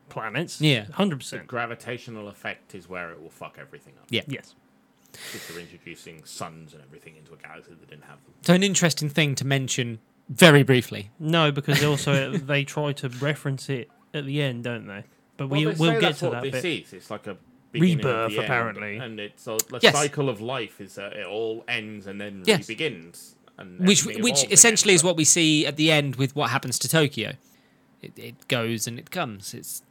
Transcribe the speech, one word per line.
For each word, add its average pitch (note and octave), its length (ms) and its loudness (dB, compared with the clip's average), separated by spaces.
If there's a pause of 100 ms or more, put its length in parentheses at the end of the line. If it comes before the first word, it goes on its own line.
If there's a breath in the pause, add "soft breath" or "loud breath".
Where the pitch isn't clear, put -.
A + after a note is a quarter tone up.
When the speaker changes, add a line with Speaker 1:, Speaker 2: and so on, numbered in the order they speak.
Speaker 1:
planets, A#2 520 -8
Speaker 2:
Yeah. C3 340 2
Speaker 1:
hundred F#3+ 220 0
Speaker 3:
The - 20 -10
Speaker 1:
percent. - 280 -12
Speaker 3:
gravitational A#2 840 -10
effect - 460 -12
is F2 140 -18
where F2 240 -10
it D#2+ 100 -18
will D#2+ 80 -18
fuck - 300 -16
everything C#2 400 -20
up. - 100 -20
Speaker 2:
Yeah. A2+ 160 0
Speaker 1:
Yes. - 280 -12 (580)
Speaker 3:
If - 360 -14
they're E2 120 -14
introducing E2 640 -20
suns D#2+ 500 -14
and D2+ 80 -20
everything D#2 340 -20
into D2+ 160 -20
a D#2 40 -20
galaxy D#2 340 -20
that E2 180 -20
didn't - 160 -20
have - 200 -20
them. - 180 -20
Speaker 2:
So F3 120 6
an F#3 100 6
interesting F3 440 0
thing C#3+ 280 0
to - 100 -4
mention C3 540 -2 (280)
very C#3+ 360 10
briefly. G#2+ 460 2 (100)
Speaker 1:
No, D#3+ 320 2
because C#3+ 320 0
also C#3 480 2
Speaker 2:
<laughs> G#3 40 -4
Speaker 1:
they C#3 280 0
try D3 300 -4
to C#3 140 -8
reference C3+ 640 -4
it B2 180 -6 (240)
at C#3 140 -6
the C#3+ 160 -2
end, A#2+ 220 -4
don't A#2 240 -8
they? G2+ 160 -14 (320)
But C#3 120 -6
Speaker 3:
Well, C#3+ 120 0
Speaker 1:
we, D#3 60 2
Speaker 3:
they - 120 0
Speaker 1:
we'll E3 140 4
Speaker 3:
say - 80 2
Speaker 1:
get - 20 -
Speaker 3:
that's D#3 180 0
Speaker 1:
to - 60 -2
Speaker 3:
what D#3+ 60 -2
Speaker 1:
that A#2+ 100 -6 (100)
Speaker 3:
this B2+ 100 -4
Speaker 1:
bit. C#3 240 -4
Speaker 3:
is. - 60 -20
It's F#2 180 -18
like G#2 160 -12
a F#2+ 100 -10 (360)
beginning E3+ 280 4
of - 40 -2
Speaker 1:
Rebirth, A2+ 280 0
Speaker 3:
the G#2+ 60 -6
end, - 60 0
Speaker 1:
apparently. G#2+ 540 -2
Speaker 3:
and A2+ 220 -10
it's - 260 -14
a, A2 100 -6 (140)
the B2+ 120 -10
Speaker 2:
Yes. G3+ 120 8
Speaker 3:
cycle C#3+ 340 0
of G#2+ 120 -4
life A#2 400 -8
is G2 160 -16
that G2+ 180 -10
it G2+ 120 -10
all A2 420 -4
ends G#2+ 380 -8
and G2 140 -10
then G2 240 -10
Speaker 2:
Yes. G#2 240 0
Speaker 3:
re-begins. A2 680 -10 (240)
And - 220 -16
Speaker 2:
Which, F#3+ 220 6
Speaker 3:
everything A3 200 -6
Speaker 2:
which B3 120 2 (100)
Speaker 3:
evolves - 80 -2
Speaker 2:
essentially G#3 400 8
Speaker 3:
again, F#3 40 10
Speaker 2:
is D3+ 60 6
Speaker 3:
but F3+ 60 2
Speaker 2:
what F3 80 2
we D#3 80 2
see D#3 420 4
at C#3+ 100 -4
the D#3 140 4
end C#3+ 260 2
with C3+ 200 0
what C#3 140 0
happens B2+ 300 -2
to C3 80 -2
Tokyo. B2 440 0 (720 soft breath)
It, - 160 -18
it A#2+ 300 -16
goes A#2 380 -2
and A#2 120 -10
it - 120 -20
comes. A#2 440 -8
It's - 360 -12